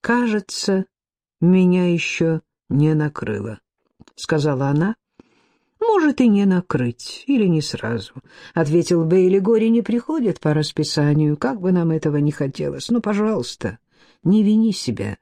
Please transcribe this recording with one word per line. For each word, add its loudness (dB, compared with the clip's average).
"Кажется, -2
меня 4
еще -2
не 2
накрыло", — -6
сказала -2
она. 0
"Может 2
и 4
не 4
накрыть, -2
или 2
не 2
сразу", — -8
ответил 2
Бейли. 4
"Горе 2
не 2
приходит -4
по 0
расписанию, 0
как -4
бы 0
нам 2
этого -2
не 0
хотелось. -8
Но, 0
пожалуйста, -4
не 4
вини 2
себя. -6